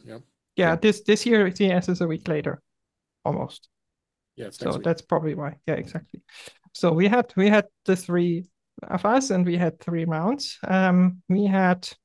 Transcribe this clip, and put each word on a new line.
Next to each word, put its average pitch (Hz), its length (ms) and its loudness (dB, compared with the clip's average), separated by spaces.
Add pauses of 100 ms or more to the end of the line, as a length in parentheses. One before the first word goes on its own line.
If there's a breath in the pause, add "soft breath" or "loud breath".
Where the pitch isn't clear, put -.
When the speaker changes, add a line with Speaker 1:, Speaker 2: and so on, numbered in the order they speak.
Speaker 1:
yep. 117 160 -18 (360)
Speaker 2:
Yeah, 180 120 2
Speaker 3:
Yeah. 165 80 0
Speaker 2:
this, 208 240 2
this 208 240 2
year 214 320 4
C 208 80 0
E 190 60 4
S 180 180 0
is 180 140 -2
a 170 40 0
week 160 220 -6
later, 151 320 -4 (640)
almost. - 460 -6 (680)
Speaker 1:
Yeah, 110 120 -14
it's - 100 -20
Speaker 2:
So - 80 -8
Speaker 1:
next - 100 -4
week. - 80 -8
Speaker 2:
that's 170 180 -2
probably 156 320 -4
why. 147 220 -10 (100)
Yeah, 156 100 -4
exactly. - 440 -12 (540 loud breath)
So 170 180 0
we 180 160 2
had, 240 260 0
we 190 140 2
had 208 180 4 (200)
the 190 100 2
three 175 480 -2 (380)
of 190 240 -4
us, 262 240 2
and 180 160 2
we 175 100 0
had 170 240 -2
three 170 240 -4
rounds. 170 540 -4 (100)
Um, 180 600 2
we 196 160 2
had 185 420 2 (160)